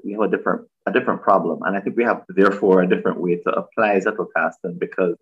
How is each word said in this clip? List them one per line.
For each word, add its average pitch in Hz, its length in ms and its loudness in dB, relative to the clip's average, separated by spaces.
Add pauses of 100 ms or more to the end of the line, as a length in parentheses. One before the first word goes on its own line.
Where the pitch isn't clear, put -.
we 101 80 -6
have 107 100 -2
a 98 60 2
different, 92 400 -2 (180)
a 95 60 0
different 107 300 0
problem, 82 400 0
and 95 140 -2
I 98 40 -4
think 95 160 -6
we 117 60 2
have 107 260 -2
therefore 95 540 4
a 90 60 2
different 92 320 -2
way 87 160 0
to - 140 -4
apply 101 500 0
Zettelkasten 87 800 -4
because 90 420 -2